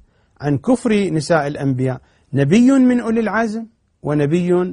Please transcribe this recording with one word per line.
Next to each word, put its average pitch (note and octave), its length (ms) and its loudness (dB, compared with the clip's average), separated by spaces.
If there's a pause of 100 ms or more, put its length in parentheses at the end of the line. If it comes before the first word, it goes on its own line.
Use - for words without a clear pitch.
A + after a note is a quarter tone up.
(420)
عن C#3+ 160 -2
كفر G#3+ 560 0
نساء D3+ 340 0
الأنبياء، C3 540 -4 (320)
نبي F#3 380 4
من B3+ 280 4
أولي A3+ 200 -2
العزم A3 460 -4 (380)
ونبي D3+ 500 0 (200)